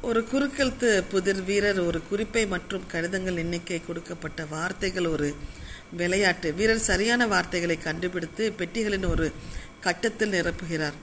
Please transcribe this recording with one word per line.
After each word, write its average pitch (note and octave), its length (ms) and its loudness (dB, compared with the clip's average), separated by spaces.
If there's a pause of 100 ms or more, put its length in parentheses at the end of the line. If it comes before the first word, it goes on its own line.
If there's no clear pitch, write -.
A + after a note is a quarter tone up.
ஒரு A3+ 300 2
குறுக்கெழுத்து B3+ 760 2
புதிர் F#3+ 340 2
வீரர் G3 360 2
ஒரு E3+ 240 0
குறிப்பை G#3+ 440 0
மற்றும் F#3 400 -4
கடிதங்கள் F3+ 480 -2
எண்ணிக்கை E3+ 520 -4
கொடுக்கப்பட்ட E3 580 -8
வார்த்தைகள் F3+ 600 -2
ஒரு D3 300 0 (560)
விளையாட்டு. F3 640 2
வீரர் A3 260 2
சரியான A3+ 480 4
வார்த்தைகளை F3 500 2
கண்டுபிடித்து E3+ 760 -2
பெட்டிகளின் G3+ 540 -2
ஒரு D#3+ 260 2 (480)
கட்டத்தில் G#3 520 0
நிரப்புகிறார். E3 720 0